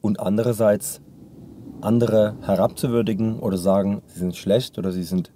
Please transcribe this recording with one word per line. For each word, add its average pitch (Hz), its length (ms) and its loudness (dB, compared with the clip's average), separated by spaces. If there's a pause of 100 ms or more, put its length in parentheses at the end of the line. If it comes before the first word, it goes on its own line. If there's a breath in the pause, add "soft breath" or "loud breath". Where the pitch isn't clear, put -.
Und 104 180 -2
andererseits 107 800 0 (800)
andere 110 600 4
herabzuwürdigen 110 960 0
oder 98 180 -2
sagen, 98 500 0
sie - 120 -16
sind 90 160 -4
schlecht 110 420 0
oder 92 140 -4
sie 90 120 -4
sind 87 320 -4